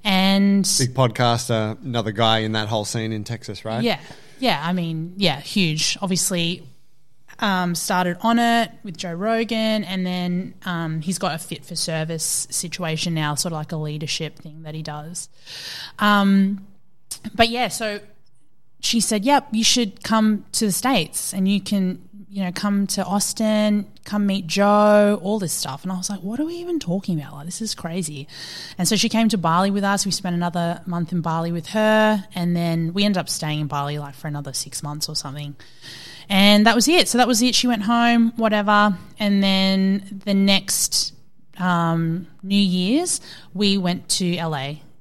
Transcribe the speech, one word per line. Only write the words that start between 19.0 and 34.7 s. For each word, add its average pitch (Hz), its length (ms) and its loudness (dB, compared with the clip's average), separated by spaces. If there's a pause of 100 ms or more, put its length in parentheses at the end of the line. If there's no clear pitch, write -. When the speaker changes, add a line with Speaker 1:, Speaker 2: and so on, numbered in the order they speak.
Speaker 1:
said, 208 240 -2
"Yep, 277 280 4
you 220 120 0
should 233 400 0
come 214 480 2
to 220 140 0
the 196 60 0
States - 600 0
and 190 160 0
you 202 120 2
can, 190 400 -2 (280)
you 196 160 -6
know, 180 80 -4
come 202 360 0
to - 160 -2
Austin, 208 800 0 (180)
come 208 220 -2
meet 196 200 -2
Joe," 208 760 4
all 208 180 -2
this 165 120 -4
stuff. 139 320 -6
And 185 80 -4
I 185 40 -4
was 185 140 -6
like, 190 120 -6
"What 214 180 -6
are 302 40 0
we 339 120 -6
even 349 220 -4
talking 175 420 -2
about? 143 140 -14
Like, 147 120 -12
this - 140 -10
is 220 140 -6
crazy." 165 540 -8 (500)
And 180 80 0
so 220 100 2
she 185 120 2
came 226 220 4
to 226 80 0
Bali 170 340 2
with 202 120 0
us. 196 220 0
We 180 60 -2
spent 175 240 -4
another 170 500 -2
month 175 260 -4
in 175 80 0
Bali 165 320 -2
with 170 160 -6
her. 214 560 4 (100)
And 175 220 0
then 165 380 0
we 202 100 2
ended 202 140 2
up 160 100 -4
staying 151 320 -4
in 151 80 -2
Bali, 147 300 -4
like, 143 160 -10
for - 140 -12
another 143 240 -6
six - 300 -8